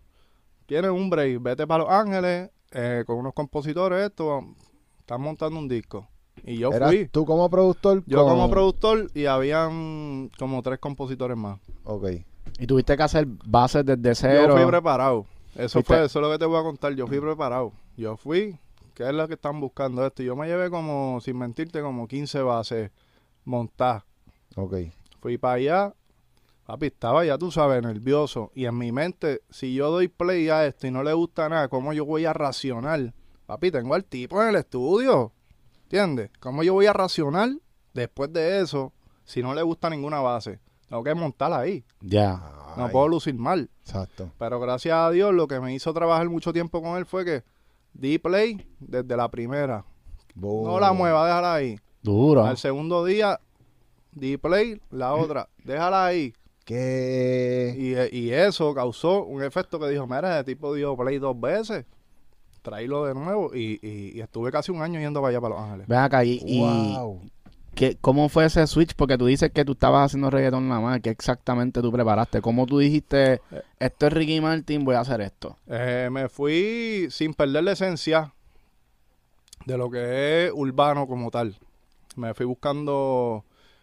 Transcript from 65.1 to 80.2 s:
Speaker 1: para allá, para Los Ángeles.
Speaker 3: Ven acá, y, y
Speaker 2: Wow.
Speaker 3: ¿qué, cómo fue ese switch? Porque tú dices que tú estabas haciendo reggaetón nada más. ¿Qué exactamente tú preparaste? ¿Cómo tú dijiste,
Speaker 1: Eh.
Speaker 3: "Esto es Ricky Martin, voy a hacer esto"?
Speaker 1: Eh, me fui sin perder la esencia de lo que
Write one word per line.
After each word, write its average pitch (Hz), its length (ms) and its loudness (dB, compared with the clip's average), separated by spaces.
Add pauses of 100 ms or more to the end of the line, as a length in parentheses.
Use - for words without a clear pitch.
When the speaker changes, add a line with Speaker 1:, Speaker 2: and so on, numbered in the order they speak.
Speaker 1:
para 135 100 2
allá, 120 100 0
para 107 140 -4
Los 104 80 -8
Ángeles. 101 240 -12
Speaker 3:
Ven 120 120 4
acá, 131 240 4
y, 123 220 2
y 123 140 0
Speaker 2:
Wow. 110 640 0 (520)
Speaker 3:
¿qué, - 260 2
cómo 143 300 4
fue 160 160 6
ese 160 220 4
switch? 160 280 2
Porque 135 220 2
tú 123 80 2
dices 143 260 4
que 147 140 2
tú 139 80 -2
estabas 135 320 6
haciendo 139 240 0
reggaetón 131 380 2
nada 120 140 0
más. 123 200 0
¿Qué 113 80 -2
exactamente 123 720 -2
tú 120 100 0
preparaste? 113 500 2
¿Cómo 117 260 2
tú 139 120 2
dijiste, 143 540 4 (180)
Speaker 1:
Eh. 73 100 -12 (180)
Speaker 3:
"Esto 131 280 0
es 147 60 4
Ricky 160 280 2
Martin, 156 440 -2
voy 131 100 4
a 120 60 2
hacer 120 200 -2
esto"? - 360 -10 (100)
Speaker 1:
Eh, 123 440 -4
me 131 180 -4
fui 196 800 -2
sin 156 240 -4
perder 147 300 2
la 190 80 2
esencia 160 640 0 (1300)
de 127 120 -4
lo 123 120 -4
que 135 580 0